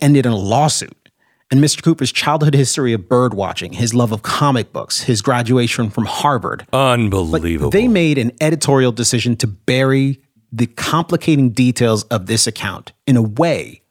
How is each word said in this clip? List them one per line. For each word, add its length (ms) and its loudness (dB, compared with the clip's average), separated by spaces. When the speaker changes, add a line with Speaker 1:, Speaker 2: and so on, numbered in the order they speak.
Speaker 1:
ended 240 4
in 60 2
a 40 2
lawsuit, 600 0
and 100 4
Mister 220 0
Cooper's 280 0
childhood 440 0
history 380 0
of 140 -4
bird 280 2
watching, 380 -6
his 200 -2
love 180 2
of 120 -6
comic 500 -2
books, 280 -8
his 200 -2
graduation 680 0
from 140 -4
Harvard. 680 -4
Speaker 2:
Unbelievable. 960 0
Speaker 1:
But 80 2
they 100 2
made 300 2
an 140 -2
editorial 500 2
decision 460 -2
to 80 0
bury 720 0
the 140 -2
complicating 840 0
details 540 0
of 200 -4
this 220 0
account 440 -10
in 120 4
a 40 4
way 680 -2